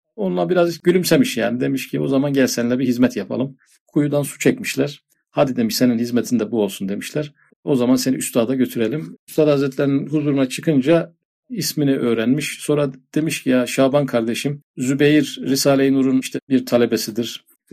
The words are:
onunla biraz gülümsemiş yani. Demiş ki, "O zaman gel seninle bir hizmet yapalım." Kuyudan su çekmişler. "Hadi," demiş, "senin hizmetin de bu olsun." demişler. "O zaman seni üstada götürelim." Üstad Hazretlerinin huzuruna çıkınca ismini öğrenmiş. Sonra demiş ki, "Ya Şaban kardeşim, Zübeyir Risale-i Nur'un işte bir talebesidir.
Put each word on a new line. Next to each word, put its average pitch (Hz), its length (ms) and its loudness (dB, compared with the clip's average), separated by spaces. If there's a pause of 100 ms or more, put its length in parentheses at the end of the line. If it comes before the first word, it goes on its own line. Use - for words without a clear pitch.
(160)
onunla 180 320 -2
biraz 175 340 0
gülümsemiş 170 540 2
yani. 113 240 -2
Demiş 135 280 -4
ki, 139 120 -4
"O 143 80 -2
zaman 139 240 0
gel 135 140 4
seninle 123 320 -2
bir 135 80 -2
hizmet 123 300 2
yapalım." 120 400 -6 (300)
Kuyudan 147 360 0
su - 160 -8
çekmişler. - 640 -2 (280)
"Hadi," 135 260 0
demiş, 113 200 -2
"senin 123 220 2
hizmetin 120 400 0
de 107 120 -2
bu 117 120 0
olsun." 98 260 -4
demişler. 147 440 -6 (320)
"O 147 120 2
zaman 123 200 4
seni 131 200 0
üstada 120 380 -2
götürelim." 127 640 -4 (120)
Üstad 151 200 2
Hazretlerinin 139 580 0
huzuruna 143 420 0
çıkınca 160 640 2 (380)
ismini 147 460 -2
öğrenmiş. 120 640 0
Sonra 147 320 0 (220)
demiş 156 280 -2
ki, 131 80 -2
"Ya 127 160 2
Şaban 135 400 2
kardeşim, 117 560 -4 (140)
Zübeyir 143 680 2
Risale-i 135 500 2
Nur'un 131 280 2
işte - 180 -8 (100)
bir 131 180 0
talebesidir. 117 800 0 (280)